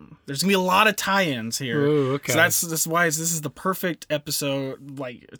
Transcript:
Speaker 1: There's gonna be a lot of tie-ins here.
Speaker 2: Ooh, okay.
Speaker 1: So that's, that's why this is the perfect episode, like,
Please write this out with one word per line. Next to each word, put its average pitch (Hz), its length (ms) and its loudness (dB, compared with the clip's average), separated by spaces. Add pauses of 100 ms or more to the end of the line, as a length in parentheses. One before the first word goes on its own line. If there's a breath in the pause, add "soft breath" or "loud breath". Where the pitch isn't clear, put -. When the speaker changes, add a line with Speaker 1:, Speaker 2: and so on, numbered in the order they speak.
(260)
Speaker 1:
There's 139 160 -6
gonna 185 80 2
be 196 40 6
a 185 60 4
lot 185 260 4
of 208 80 4
tie-ins 151 640 -2
here. 135 260 -2
Speaker 2:
Ooh, 143 300 2
okay. 143 160 -4
Speaker 1:
So 135 80 2
that's, 170 220 4
that's 160 260 -2
why 170 200 2
this 156 120 0
is 165 220 -2
the 147 100 -6
perfect - 580 -4
episode, 139 920 -4
like, 123 280 -12 (120)